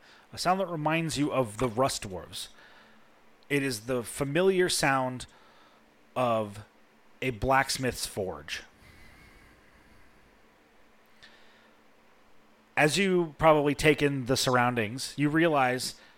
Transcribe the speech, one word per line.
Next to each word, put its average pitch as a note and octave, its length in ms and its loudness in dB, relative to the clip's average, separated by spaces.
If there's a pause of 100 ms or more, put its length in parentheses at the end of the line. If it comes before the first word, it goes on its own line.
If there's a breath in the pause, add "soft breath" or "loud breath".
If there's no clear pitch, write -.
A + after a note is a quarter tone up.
(340 soft breath)
a - 40 -14
sound F#3 220 0
that F#3 100 -2
reminds D#3 480 -2
you C#3 140 0
of A2+ 260 -2
the B2+ 100 0
Rust B2 420 -2
Dwarves. F#2 380 -12 (1000 soft breath)
It C#3+ 120 0
is B2+ 200 -4
the B2 220 -4
familiar F3+ 680 0
sound C3 560 0 (920 soft breath)
of A2 440 0 (640)
a B2+ 100 -2
blacksmith's B2+ 720 0
forge. F#2 580 -8 (4000 soft breath)
As D3 220 2
you F3+ 400 0
probably D3+ 380 4
take D3+ 260 4
in C#3 240 0
the B2+ 120 0
surroundings, B2 800 0
you D3 140 2
realize C#3+ 640 2 (240 soft breath)